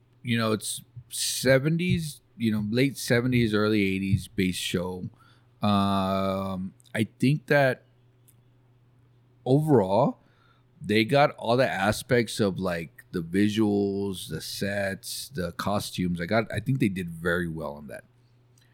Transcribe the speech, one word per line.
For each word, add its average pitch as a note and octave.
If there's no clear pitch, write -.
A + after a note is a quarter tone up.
You A#2
know, A2
it's -
seventies, D#3+
you A2+
know, G#2+
late B2+
seventies, A#2+
early G#2+
eighties F#2+
bass F#2
show. F#2
Um, F#2+
I A2
think C#3+
that C#3
overall, C3+
they A2
got C#3
all A2+
the B2+
aspects G#2+
of, F#2+
like, F2
the F2+
visuals, G2+
the D#2
sets, -
the F2
costumes. F2+
I F2
got, G#2+
I F#2+
think C3
they A#2
did F#2
very E2+
well D#2
on D2
that. -